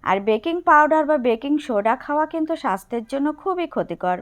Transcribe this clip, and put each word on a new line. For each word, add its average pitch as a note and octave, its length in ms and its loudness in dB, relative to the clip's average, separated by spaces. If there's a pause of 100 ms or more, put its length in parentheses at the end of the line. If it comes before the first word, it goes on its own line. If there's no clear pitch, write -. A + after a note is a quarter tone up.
আর F3+ 160 2
বেকিং A3 420 0
পাউডার D#4 440 4
বা D4+ 120 2
বেকিং A#3+ 400 0
সোডা A3 380 0
খাওয়া D4 300 -2
কিন্তু D#4+ 300 -4
স্বাস্থ্যের A#3 560 -4
জন্য C#4 140 -2 (140)
খুবই F4+ 280 -2
ক্ষতিকর। F3+ 540 -4